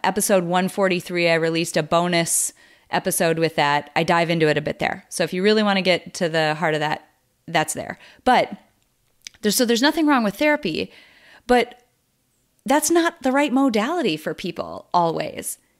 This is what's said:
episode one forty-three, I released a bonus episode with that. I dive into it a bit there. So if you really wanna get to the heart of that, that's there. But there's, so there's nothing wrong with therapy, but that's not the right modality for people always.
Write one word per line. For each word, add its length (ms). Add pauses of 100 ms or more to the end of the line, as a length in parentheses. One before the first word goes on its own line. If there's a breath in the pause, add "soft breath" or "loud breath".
episode 400
one 260
forty-three, 600
I 60
released 420
a 60
bonus 720 (380 soft breath)
episode 480
with 160
that. 400
I 80
dive 260
into 200
it 100
a 20
bit 200
there. 280
So 140
if 100
you 100
really 200
wanna 200
get 320
to 140
the 280
heart 180
of 60
that, 280 (380)
that's 260
there. 260 (260 loud breath)
But 340 (840)
there's, 120
so 100
there's 160
nothing 280
wrong 160
with 100
therapy, 560 (560 loud breath)
but 340 (840)
that's 260
not 320
the 80
right 220
modality 640
for 180
people 580
always. 680 (220)